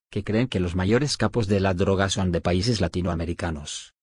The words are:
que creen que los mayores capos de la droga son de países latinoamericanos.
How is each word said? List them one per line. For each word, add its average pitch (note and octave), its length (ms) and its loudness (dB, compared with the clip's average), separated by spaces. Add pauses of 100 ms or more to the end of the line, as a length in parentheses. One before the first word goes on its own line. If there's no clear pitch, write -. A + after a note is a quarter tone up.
(100)
que G2+ 140 -6
creen A2+ 240 0
que G#2 100 -2
los F2+ 160 0
mayores A2 420 2
capos A2+ 300 0
de G2 140 2
la F#2+ 140 2
droga F#2+ 340 2
son F#2+ 240 0
de E2+ 80 0
países F#2 400 0
latinoamericanos. E2+ 1120 -4 (100)